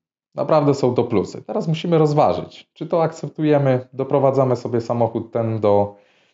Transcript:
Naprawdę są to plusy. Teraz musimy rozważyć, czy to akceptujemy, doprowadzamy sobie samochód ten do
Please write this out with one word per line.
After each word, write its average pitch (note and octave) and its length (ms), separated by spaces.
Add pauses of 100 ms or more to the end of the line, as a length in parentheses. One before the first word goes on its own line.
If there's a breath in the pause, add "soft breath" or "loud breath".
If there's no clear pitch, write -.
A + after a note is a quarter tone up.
(340)
Naprawdę C#3+ 400
są B2 200
to A#2 100
plusy. F#2+ 380
Teraz E3+ 260
musimy E3 300
rozważyć, C#3+ 720
czy - 140
to E3 160
akceptujemy, C#3+ 880
doprowadzamy C3 640
sobie A#2+ 240
samochód A#2 520
ten A2 280
do G2+ 360 (380 soft breath)